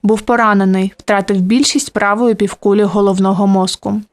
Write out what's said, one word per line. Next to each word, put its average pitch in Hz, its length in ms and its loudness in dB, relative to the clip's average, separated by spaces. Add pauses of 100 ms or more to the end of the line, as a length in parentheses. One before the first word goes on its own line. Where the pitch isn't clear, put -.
Був 214 180 0
поранений, 196 760 0
втратив 202 400 -2
більшість 240 560 0
правої 214 420 0
півкулі 202 480 0
головного 196 640 0
мозку. 196 540 -2 (120)